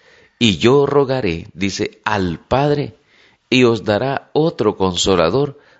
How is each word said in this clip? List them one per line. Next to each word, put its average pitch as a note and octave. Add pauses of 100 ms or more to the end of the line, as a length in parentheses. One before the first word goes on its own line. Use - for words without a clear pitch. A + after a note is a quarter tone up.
(380)
y G2+
yo C#3
rogaré", B2+
dice, F#2+
"al F#2+
Padre, C#3+ (560)
y B2+
os A2+
dará A2
otro D3
consolador F#2+ (220)